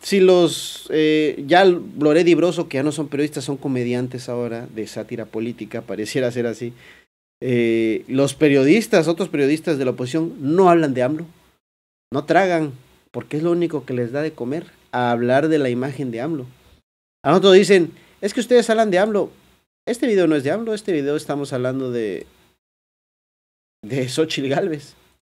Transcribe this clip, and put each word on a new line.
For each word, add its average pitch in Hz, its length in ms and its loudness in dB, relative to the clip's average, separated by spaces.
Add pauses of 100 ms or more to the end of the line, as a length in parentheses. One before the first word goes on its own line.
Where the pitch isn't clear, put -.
si 202 160 0
los, 180 720 2
eh, 156 560 0
ya 175 180 6
Loret 165 640 2
y 170 80 6
Broso, 165 340 0
que - 60 -6
ya 135 80 -2
no 151 80 -2
son 147 160 -6
periodistas, 147 360 -6
son 139 140 -6
comediantes 127 720 -4
ahora 120 380 -6
de 107 180 -10
sátira 113 400 -10
política, 113 560 -8
pareciera 110 480 -4
ser 120 160 -4
así. 117 280 -8 (680)
Eh, 113 680 0
los 135 280 0
periodistas, 156 720 4
otros 175 220 -4
periodistas 151 500 0
de 135 60 -2
la 127 60 -2
oposición, 139 500 -4
no 170 280 4
hablan 160 240 4
de 123 80 -2
amlo, 156 240 -2 (880)
no 147 120 -4
tragan, 170 480 2 (360)
porque - 280 -10
es 156 60 -4
lo 170 80 0
único 165 320 -2
que 135 120 -8
les 120 160 -4
da 143 100 -4
de 156 120 -6
comer, 143 340 -8 (240)
a 123 180 0
hablar 123 380 2
de 160 100 2
la 131 140 0
imagen 127 400 -6
de 113 100 -8
amlo. 143 240 -6 (800)
A 139 40 0
nosotros 185 260 6
dicen, 185 380 6 (280)
"Es 202 140 -4
que 262 60 -2
ustedes 240 280 4
hablan 220 220 2
de 175 80 2
amlo". 202 320 0 (560)
Este 247 180 -4
video 196 220 2
no 156 80 2
es 143 80 -2
de 139 80 -2
amlo, 220 240 -4
este 208 160 -8
video 143 240 -2
estamos 147 360 -6
hablando 127 400 -4
de, 110 360 -6 (1600)
de 127 240 -4
Xóchitl 143 420 -4
Gálvez, 151 440 -4 (380)